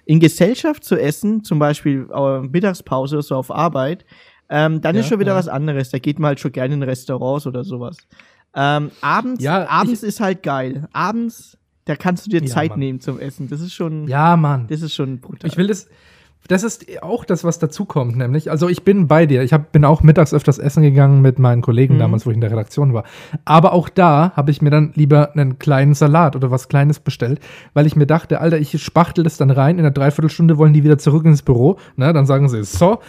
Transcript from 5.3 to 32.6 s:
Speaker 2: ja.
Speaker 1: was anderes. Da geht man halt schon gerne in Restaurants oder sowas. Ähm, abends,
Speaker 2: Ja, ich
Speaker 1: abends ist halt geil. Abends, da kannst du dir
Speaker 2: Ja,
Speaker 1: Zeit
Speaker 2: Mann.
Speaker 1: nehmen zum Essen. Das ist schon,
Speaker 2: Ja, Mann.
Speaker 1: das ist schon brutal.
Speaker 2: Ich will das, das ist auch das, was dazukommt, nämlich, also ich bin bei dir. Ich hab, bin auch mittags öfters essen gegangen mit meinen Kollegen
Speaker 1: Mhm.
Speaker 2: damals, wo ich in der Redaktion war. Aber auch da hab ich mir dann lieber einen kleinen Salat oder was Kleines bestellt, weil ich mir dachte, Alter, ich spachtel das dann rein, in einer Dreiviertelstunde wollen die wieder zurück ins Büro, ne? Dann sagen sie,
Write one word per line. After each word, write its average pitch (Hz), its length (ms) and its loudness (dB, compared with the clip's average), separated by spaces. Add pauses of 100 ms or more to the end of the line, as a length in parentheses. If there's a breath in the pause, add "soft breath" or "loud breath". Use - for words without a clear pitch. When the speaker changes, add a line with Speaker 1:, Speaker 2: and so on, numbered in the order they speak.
Speaker 2:
ja. 190 40 0
Speaker 1:
was 175 120 -2
anderes. 139 420 -6
Da 135 80 -6
geht 147 180 -6
man 151 120 -2
halt 139 100 -4
schon 135 140 -8
gerne 135 200 -4
in 143 100 -4
Restaurants 131 640 -6
oder 123 200 -8
sowas. 123 320 -12 (580 soft breath)
Ähm, 147 360 -2 (100)
abends, 214 420 -4
Speaker 2:
Ja, 170 220 -2
ich - 40 -10
Speaker 1:
abends 208 340 -2
ist 202 180 -8
halt 190 220 -4
geil. 139 500 -6
Abends, 226 640 -8 (280)
da 151 120 -6
kannst 180 280 -4
du 208 60 -10
dir 170 100 0
Speaker 2:
Ja, 139 60 -6
Speaker 1:
Zeit 147 240 -4
Speaker 2:
Mann. - 80 -8
Speaker 1:
nehmen 131 220 -6
zum 131 180 -10
Essen. 135 300 -14
Das 147 120 -10
ist 175 120 -12
schon, 156 340 -8
Speaker 2:
Ja, 156 300 2
Mann. 143 320 0
Speaker 1:
das 151 120 -6
ist 156 140 -8
schon 131 240 -6
brutal. - 300 -12
Speaker 2:
Ich - 80 -6
will 185 100 0
das, 208 200 -6 (600 soft breath)
das 185 160 -2
ist - 220 -10 (180)
auch 165 220 -6
das, 175 180 -4
was 165 160 -4
dazukommt, 143 560 -6
nämlich, 131 340 -4
also 160 200 -2
ich 180 140 -4
bin 196 260 2
bei 160 160 4
dir. 131 180 2
Ich - 80 -2
hab, 156 220 0
bin 147 100 6
auch 147 180 4
mittags 156 320 6
öfters 147 260 0
essen 143 220 0
gegangen 139 400 4
mit 135 180 4
meinen 120 220 4
Kollegen 127 340 2
Speaker 1:
Mhm. 120 40 4
Speaker 2:
damals, 113 260 0
wo 123 40 -2
ich 110 60 -2
in 113 60 -2
der 110 100 -2
Redaktion 123 420 -2
war. 113 100 -4 (400 loud breath)
Aber 160 300 4
auch 175 160 0
da 170 440 4
hab 143 140 0
ich 147 140 0
mir 147 80 2
dann 151 260 2
lieber 147 380 4
einen 135 260 -2
kleinen 143 340 2
Salat 147 440 2
oder 131 120 -2
was 127 200 -4
Kleines 147 320 0
bestellt, 131 400 -4 (320 loud breath)
weil 151 120 4
ich 151 120 0
mir 147 80 4
dachte, 156 340 -2
Alter, 160 200 0
ich 151 220 -4
spachtel 165 440 0
das 165 100 -2
dann 135 140 2
rein, 139 280 2
in 165 60 0
einer 147 80 2
Dreiviertelstunde 151 680 2
wollen 156 140 6
die 147 140 4
wieder 151 120 6
zurück 156 280 0
ins 151 160 4
Büro, 135 380 2 (180 loud breath)
ne? 143 160 0
Dann 139 120 2
sagen 139 220 2
sie, 113 160 -4